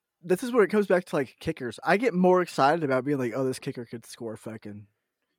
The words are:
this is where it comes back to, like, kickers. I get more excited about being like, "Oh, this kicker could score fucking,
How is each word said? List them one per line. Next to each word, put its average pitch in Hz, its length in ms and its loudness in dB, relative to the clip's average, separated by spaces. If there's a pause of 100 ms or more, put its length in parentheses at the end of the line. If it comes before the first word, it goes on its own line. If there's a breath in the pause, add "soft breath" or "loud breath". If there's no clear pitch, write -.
(220)
this 175 220 -2
is 247 80 -4
where 240 120 4
it 185 60 2
comes 208 180 2
back 180 180 2
to, - 100 -6
like, 139 240 -4
kickers. 127 440 -8
I 170 140 2
get 226 160 0
more 180 280 6
excited 160 420 2
about 131 220 0
being 143 120 -2
like, 123 160 -2
"Oh, 131 120 -2
this 131 140 -4
kicker 127 260 -10
could 117 200 -14
score 110 320 -12
fucking, 107 480 -14 (540)